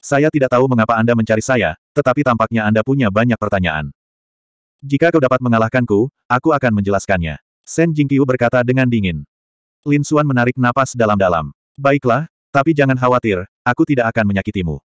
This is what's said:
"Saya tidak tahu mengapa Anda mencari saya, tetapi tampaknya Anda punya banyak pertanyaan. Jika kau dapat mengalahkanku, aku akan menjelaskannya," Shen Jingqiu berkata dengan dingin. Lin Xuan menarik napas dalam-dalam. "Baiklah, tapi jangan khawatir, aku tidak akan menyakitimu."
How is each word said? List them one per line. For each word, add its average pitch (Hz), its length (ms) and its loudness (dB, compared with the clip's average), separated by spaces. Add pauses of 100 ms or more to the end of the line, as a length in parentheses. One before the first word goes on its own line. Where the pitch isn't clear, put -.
"Saya 147 320 0
tidak 131 160 0
tahu 123 160 2
mengapa 117 320 0
Anda 117 160 2
mencari 110 300 0
saya, 107 340 -2 (160)
tetapi 147 320 0
tampaknya 113 400 0
Anda 110 160 2
punya 131 320 0
banyak 113 240 0
pertanyaan. 85 560 -4 (840)
Jika 143 320 0
kau 165 80 4
dapat 127 240 0
mengalahkanku, 117 640 0 (180)
aku 143 300 0
akan 113 260 0
menjelaskannya," 92 540 -2 (320)
Shen 165 240 0
Jingqiu 139 320 0
berkata 127 400 0
dengan 127 260 0
dingin. 92 380 -2 (560)
Lin 147 180 0
Xuan 151 220 0
menarik 123 320 0
napas 123 400 0
dalam-dalam. 95 560 0 (240)
"Baiklah, 139 500 0 (220)
tapi 143 240 0
jangan 135 240 2
khawatir, 123 480 0 (160)
aku 123 240 0
tidak 127 240 0
akan 110 240 0
menyakitimu." 92 540 -4